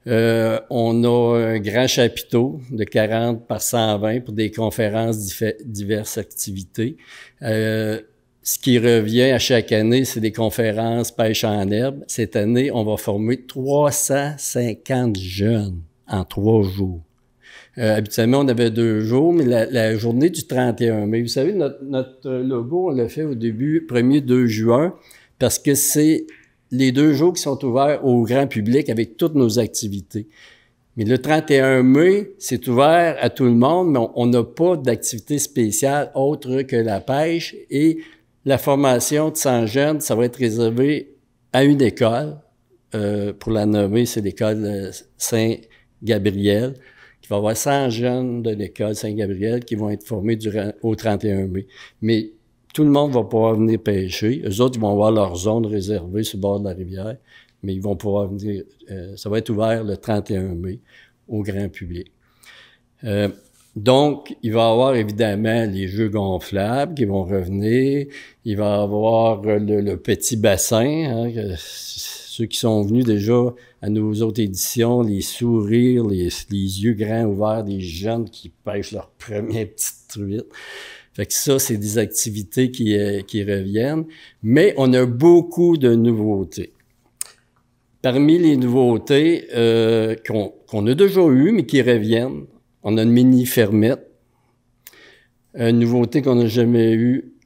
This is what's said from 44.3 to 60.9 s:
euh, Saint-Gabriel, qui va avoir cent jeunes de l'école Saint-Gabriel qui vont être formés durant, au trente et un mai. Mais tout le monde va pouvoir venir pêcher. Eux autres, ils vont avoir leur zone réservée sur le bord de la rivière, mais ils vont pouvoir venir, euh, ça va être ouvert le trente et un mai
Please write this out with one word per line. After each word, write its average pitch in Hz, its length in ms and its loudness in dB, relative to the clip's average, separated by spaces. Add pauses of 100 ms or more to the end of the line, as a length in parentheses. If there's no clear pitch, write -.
euh, 98 260 -8 (280)
Saint-Gabriel, 107 1600 -2 (460)
qui - 80 -20
va 104 80 -2
avoir 104 200 0
cent 139 340 0
jeunes 123 520 -4
de 113 80 -4
l'école 104 460 -6
Saint-Gabriel 107 680 -4
qui 110 120 -6
vont 104 140 -4
être 104 140 -8
formés 110 320 -4
durant, 107 360 -4 (100)
au 110 140 -2
trente 104 280 -2
et 104 80 0
un 98 140 -2
mai. 95 200 -8 (360)
Mais 110 300 0 (400)
tout 151 120 0
le 147 60 4
monde 143 220 2
va 120 120 2
pouvoir 110 320 2
venir 110 240 2
pêcher. 104 640 -2
Eux 101 160 -2
autres, 127 180 0
ils - 20 -4
vont 104 120 0
avoir 104 180 4
leur 101 240 0
zone 107 320 0
réservée 101 560 -4
sur 110 140 -8
le 95 60 -8
bord 101 180 -2
de 101 60 -6
la 92 80 -8
rivière, 95 420 -10 (460)
mais 98 120 -6
ils 95 60 -8
vont 101 160 -4
pouvoir 101 320 -2
venir, 101 340 -8 (280)
euh, 95 260 -14
ça 104 120 -12
va 107 100 -2
être 113 100 -6
ouvert 113 340 -2
le 101 140 -6
trente 104 340 -4
et 104 60 -2
un 92 180 -4
mai 92 240 -8 (480)